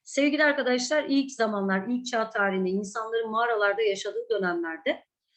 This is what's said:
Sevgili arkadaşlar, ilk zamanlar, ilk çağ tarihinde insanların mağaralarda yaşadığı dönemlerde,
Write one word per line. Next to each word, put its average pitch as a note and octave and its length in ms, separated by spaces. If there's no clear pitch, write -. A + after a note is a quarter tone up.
Sevgili C#4+ 360
arkadaşlar, C#4 640
ilk C4+ 240
zamanlar, G3 560
ilk B3 180
çağ A3 240
tarihinde F#3+ 380
insanların A3 640
mağaralarda G#3+ 520
yaşadığı G#3 480
dönemlerde, F3 760